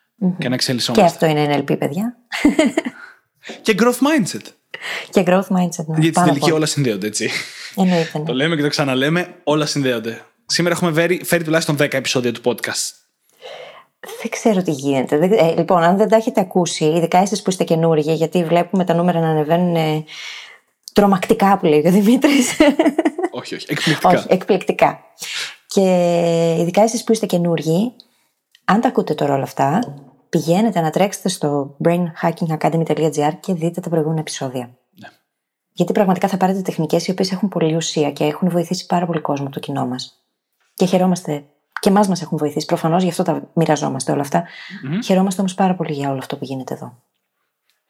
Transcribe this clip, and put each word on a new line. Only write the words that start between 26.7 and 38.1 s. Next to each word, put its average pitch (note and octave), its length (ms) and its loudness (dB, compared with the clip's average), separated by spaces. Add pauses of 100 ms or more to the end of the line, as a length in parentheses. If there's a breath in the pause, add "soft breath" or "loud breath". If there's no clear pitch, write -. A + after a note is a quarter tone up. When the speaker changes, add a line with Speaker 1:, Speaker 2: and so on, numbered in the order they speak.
Speaker 1:
εσείς A#3 220 0
που - 80 2
είστε A3 140 0
καινούργοι, E3+ 680 0 (720)
αν G3 160 2
τα C4 80 2
ακούτε A3 260 -2
τώρα C#3+ 200 0
όλα C3+ 80 0
αυτά, C#3+ 380 0 (480)
πηγαίνετε F3 520 0
να D#3+ 100 0
τρέξετε G#3 380 -2
στο C#3+ 560 -4
brain F3 200 2 (180)
hacking D#3+ 360 -2
academy E3 280 0
dot D#3+ 100 0
G D3 320 0
R - 120 0
και - 140 -6
δείτε E3+ 260 -4
τα F3+ 80 -8
προηγούμενα D#3+ 320 0
επεισόδια. B2+ 500 -8 (200)
Speaker 2:
Ναι. - 180 -20 (640)
Speaker 1:
Γιατί F3 200 0
πραγματικά F#3+ 360 2
θα F#3+ 80 -4
πάρετε F#3+ 260 0
τεχνικές F3 440 -2
οι - 40 -2
οποίες F#3 220 -2
έχουν F#3+ 160 -2
πολύ E3 280 0
ουσία D#3+ 360 -2